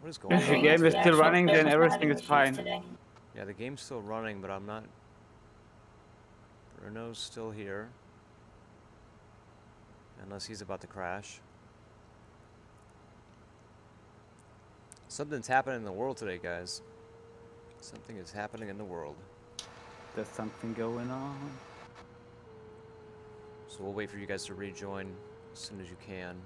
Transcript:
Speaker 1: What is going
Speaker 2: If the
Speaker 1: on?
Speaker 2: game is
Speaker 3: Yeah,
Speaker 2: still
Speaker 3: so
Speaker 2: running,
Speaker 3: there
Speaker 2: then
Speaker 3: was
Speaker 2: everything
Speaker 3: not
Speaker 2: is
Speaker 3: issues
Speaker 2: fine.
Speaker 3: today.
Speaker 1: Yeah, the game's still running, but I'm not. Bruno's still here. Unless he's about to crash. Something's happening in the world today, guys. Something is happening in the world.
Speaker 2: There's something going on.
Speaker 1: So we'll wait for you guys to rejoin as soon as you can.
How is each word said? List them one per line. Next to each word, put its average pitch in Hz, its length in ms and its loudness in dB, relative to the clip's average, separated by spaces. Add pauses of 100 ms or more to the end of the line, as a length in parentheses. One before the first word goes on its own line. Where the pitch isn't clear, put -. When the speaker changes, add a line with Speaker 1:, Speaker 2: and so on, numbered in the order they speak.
Speaker 1:
What 147 80 -12
is 160 80 -12
going - 180 2
Speaker 2:
If 175 120 6
the 143 80 8
Speaker 1:
on? 131 80 4
Speaker 2:
game 160 220 8
is 160 100 8
Speaker 3:
Yeah, - 60 4
Speaker 2:
still 170 120 10
Speaker 3:
so 151 60 8
Speaker 2:
running, 175 260 8
Speaker 3:
there 160 120 8
Speaker 2:
then 156 80 8
Speaker 3:
was 147 80 6
Speaker 2:
everything 156 360 6
Speaker 3:
not 143 60 4
Speaker 2:
is 139 60 -6
Speaker 3:
issues - 60 -12
Speaker 2:
fine. 139 280 6
Speaker 3:
today. - 260 -6 (540)
Speaker 1:
Yeah, 104 100 -8
the 101 80 -10
game's 123 280 -10
still 123 200 -10
running, 107 400 -8
but 95 80 -10
I'm 98 160 -8
not. 107 180 -10 (2000)
Bruno's 113 400 -12
still 110 320 -10
here. 104 380 -8 (2250)
Unless 98 220 -12
he's 104 160 -12
about 95 200 -8
to 92 60 -18
crash. 95 520 -10 (3750)
Something's 147 400 -6
happening 131 320 2
in 110 60 -8
the 101 60 -6
world 120 260 -4
today, 92 240 -6
guys. 87 400 -8 (1000)
Something - 380 -16
is 87 140 -14
happening 104 380 -8
in 98 80 -10
the 107 60 -10
world. 82 320 -8 (1000)
Speaker 2:
There's 107 140 -6
something 110 440 -8
going 117 380 -4
on. 135 260 -8 (2250)
Speaker 1:
So - 140 -18
we'll 98 120 -8
wait 101 160 -6
for 104 80 -14
you 101 80 -12
guys 95 200 -4
to 101 80 -12
rejoin 98 600 -10 (400)
as - 60 -18
soon 104 200 -12
as 92 100 -12
you 90 60 -16 (100)
can. 90 300 -10 (100)